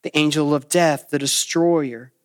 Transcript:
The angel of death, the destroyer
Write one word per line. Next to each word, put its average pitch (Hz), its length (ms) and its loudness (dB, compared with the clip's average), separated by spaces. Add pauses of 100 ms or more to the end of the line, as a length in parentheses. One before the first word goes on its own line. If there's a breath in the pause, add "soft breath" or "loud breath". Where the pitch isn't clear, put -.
The - 160 -4
angel 151 360 0
of 143 140 -2
death, 160 420 0
the 143 100 -2
destroyer 139 920 -2 (140)